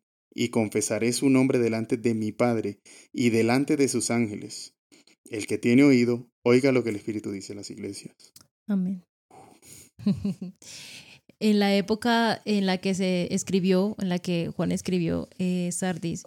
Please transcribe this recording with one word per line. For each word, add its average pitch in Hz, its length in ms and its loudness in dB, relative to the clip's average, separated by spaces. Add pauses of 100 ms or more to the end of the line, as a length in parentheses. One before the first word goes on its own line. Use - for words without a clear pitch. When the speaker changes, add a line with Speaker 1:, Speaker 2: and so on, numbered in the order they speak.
(340)
Speaker 1:
y 120 160 -2
confesaré 110 640 0
su 139 160 2
nombre 131 280 4
delante 113 380 0
de 113 180 0
mi 110 180 -2
Padre 110 480 -2 (340)
y 117 160 4
delante 123 460 2
de 139 120 4
sus 120 220 -2
ángeles. 117 640 -4 (560)
El 104 160 -8
que 107 100 -2
tiene 123 280 4
oído, 120 440 4 (160)
oiga 127 260 6
lo 127 140 2
que 113 60 -2
el 104 60 -4
Espíritu 104 360 -8
dice 98 220 -10
a - 20 -12
las 98 140 -14
iglesias". 101 440 -12 (540)
Speaker 2:
Amén. 190 340 -4 (960)
<laughs> 190 560 -4 (840)
En 214 200 4
la 202 180 2
época 226 720 0
en 208 180 2
la 190 140 0
que 190 160 -2
se 180 400 0
escribió, 185 640 2
en 196 100 -2
la 180 100 0
que 170 380 -2
Juan 175 160 0
escribió, 180 560 -2 (100)
eh, 180 320 -2
Sardis, 175 560 -4